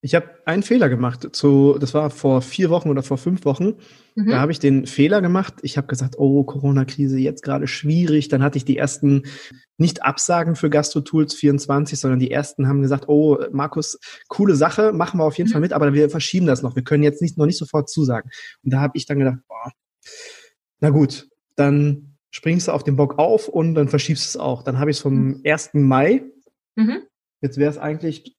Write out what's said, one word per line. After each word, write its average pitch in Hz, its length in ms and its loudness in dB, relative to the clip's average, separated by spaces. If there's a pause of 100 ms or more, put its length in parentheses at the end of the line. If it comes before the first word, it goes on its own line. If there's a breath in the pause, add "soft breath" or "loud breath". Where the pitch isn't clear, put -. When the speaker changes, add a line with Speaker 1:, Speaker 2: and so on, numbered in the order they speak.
Speaker 1:
Ich 156 120 -2
hab - 300 -4
einen 185 180 -2
Fehler 233 260 2
gemacht. 123 440 -4
Zu, 143 460 4
das 139 140 -4
war 151 160 0
vor 131 320 0
vier 170 280 -2
Wochen 165 200 0
oder 139 140 0
vor 139 140 -4
fünf 180 280 -4
Wochen. 175 300 0 (400 soft breath)
Speaker 2:
Mhm. 214 140 0
Speaker 1:
Da 127 120 2
hab 147 80 0
ich 165 100 -6
den 135 260 2
Fehler 170 360 2
gemacht. 180 400 -2
Ich 143 160 -6
hab 139 100 -4
gesagt, 127 300 -6
„Oh, 139 260 4
Corona-Krise, 139 760 -2
jetzt 131 240 -2
gerade 139 260 -4
schwierig.“ 151 600 0
Dann 135 160 0
hatte 143 140 0
ich 131 80 -4
die 135 120 0
ersten 139 460 0 (540 loud breath)
nicht 170 260 0
Absagen 170 540 0
für 156 120 0
Gastro-Tools 147 640 0
vierundzwanzig, 143 680 0
sondern 127 180 0
die 127 120 0
ersten 135 360 -2
haben 139 140 2
gesagt, 139 260 0
„Oh, 147 300 4 (160)
Markus, 151 440 -6 (300 loud breath)
coole 196 280 2
Sache, 170 360 2
machen 175 300 -2
wir - 20 2
auf 151 140 0
jeden 175 100 0
Speaker 2:
Mhm. 226 60 0
Speaker 1:
Fall 151 80 2
mit, 175 100 -2
aber 147 220 2
wir 147 160 4
verschieben 170 380 -2
das 127 140 2
noch. 123 140 -6
Wir 127 80 -4
können 147 200 2
jetzt 147 180 0
nicht, 165 160 -4
noch 151 80 2
nicht 180 120 0
sofort 151 320 -4
zusagen.“ 127 400 -2 (320 loud breath)
Und 131 120 -2
da 135 80 0
hab 143 160 -2
ich - 80 -8
dann 143 140 -2
gedacht, 127 280 0
„Boah, 117 240 -12 (1120 loud breath)
na 151 80 4
gut, 143 400 0 (260)
dann 143 640 0 (120)
springst 175 380 -2
du 156 60 -2
auf 151 100 -4
den 135 140 0
Bock 139 220 0
auf 220 280 2
und 165 260 -2
dann 147 140 2
verschiebst 143 380 -2
du - 120 -10
es - 0 -
auch.“ 127 260 -6
Dann 127 160 -4
hab 147 100 0
ich's 143 100 -2
vom 135 280 0
Speaker 2:
Mhm. 135 180 -6
Speaker 1:
ersten 151 360 0
Mai, 139 420 4 (520)
Speaker 2:
Mhm. 226 280 0 (360)
Speaker 1:
jetzt 131 180 -4
wär's 147 200 0
eigentlich 151 600 -8